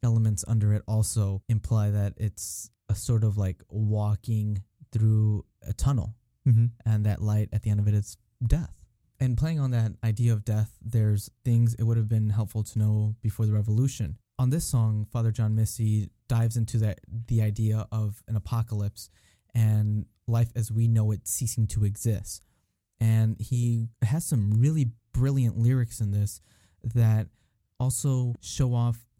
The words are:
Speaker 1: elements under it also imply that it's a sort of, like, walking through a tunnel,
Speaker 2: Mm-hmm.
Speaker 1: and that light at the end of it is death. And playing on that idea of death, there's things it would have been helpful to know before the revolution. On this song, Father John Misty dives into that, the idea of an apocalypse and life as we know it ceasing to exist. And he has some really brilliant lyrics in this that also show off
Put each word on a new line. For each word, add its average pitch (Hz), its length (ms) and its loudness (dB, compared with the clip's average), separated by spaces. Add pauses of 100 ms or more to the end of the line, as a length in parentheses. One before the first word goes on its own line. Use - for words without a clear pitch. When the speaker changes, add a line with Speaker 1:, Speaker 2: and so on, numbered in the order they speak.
Speaker 1:
elements 113 440 0
under 104 260 2
it 107 140 0
also 104 640 0
imply 107 400 0
that 101 280 0
it's - 520 -8 (200)
a 104 60 0
sort 110 280 0
of, 104 140 0
like, 92 320 -2
walking 107 920 -2 (300)
through 107 540 2 (160)
a - 120 -6
tunnel, 135 420 0 (320)
Speaker 2:
Mm-hmm. 117 180 6 (200)
Speaker 1:
and 107 200 2
that 104 160 0
light 107 320 0
at 107 100 -2
the 107 60 -2
end 104 100 2
of 104 80 0
it 104 60 4
is 104 240 -2 (280)
death. 147 300 0 (440)
And 127 180 0
playing 156 220 0
on 131 120 0
that 113 220 0 (100)
idea 113 300 2
of 104 100 -2
death, 107 380 -2
there's 107 500 0 (140)
things 117 300 4
it 117 80 -4
would 113 120 2
have 110 140 0
been 107 220 0
helpful 107 320 -2
to - 160 -4
know 107 420 2
before 110 240 -2
the 107 80 2
revolution. 107 640 0 (200)
On 127 120 0
this 160 160 -2
song, 110 400 0
Father 117 260 -2
John 110 240 0
Misty 107 540 0 (180)
dives 117 300 0
into 117 220 -2
that, 107 200 -2 (280)
the 113 140 2
idea 110 500 0
of 107 360 -4
an 113 80 -4
apocalypse 104 720 -6 (460)
and 107 500 2 (220)
life 117 280 0
as 110 160 -4
we 113 180 2
know 110 220 2
it 101 140 -6
ceasing - 420 -2
to 104 180 0
exist. - 580 -4 (560)
And 110 400 2
he 117 480 -2 (140)
has 139 240 0
some 107 340 2
really 139 320 2 (220)
brilliant 131 440 0
lyrics 120 440 0
in 104 100 0
this 101 300 -2 (420)
that 113 460 2 (500)
also 127 640 -2
show 127 320 -2
off 120 320 -2 (140)